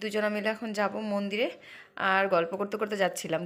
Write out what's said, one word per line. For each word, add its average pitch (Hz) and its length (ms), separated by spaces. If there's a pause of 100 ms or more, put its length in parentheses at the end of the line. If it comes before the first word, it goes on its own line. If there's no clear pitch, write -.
দুজনা 214 320
মিলে 208 200
এখন 226 140 (100)
যাব 202 140 (220)
মন্দিরে। 202 340 (640)
আর 190 120 (100)
গল্প 170 260
করতে 202 200
করতে 208 220
যাচ্ছিলাম, 170 440